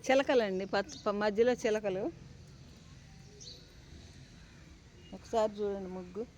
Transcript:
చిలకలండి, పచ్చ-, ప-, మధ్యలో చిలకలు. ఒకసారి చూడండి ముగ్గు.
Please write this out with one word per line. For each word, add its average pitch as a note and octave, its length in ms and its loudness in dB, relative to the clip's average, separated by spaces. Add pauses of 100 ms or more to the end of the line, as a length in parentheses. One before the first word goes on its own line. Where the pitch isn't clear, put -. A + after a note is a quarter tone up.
చిలకలండి, A#3 600 4
పచ్చ-, G3+ 360 -2
ప-, G3+ 200 2
మధ్యలో A3 320 6
చిలకలు. G#3+ 500 0 (3000)
ఒకసారి G#3+ 400 0
చూడండి G3+ 360 -2
ముగ్గు. F#3 340 -8 (140)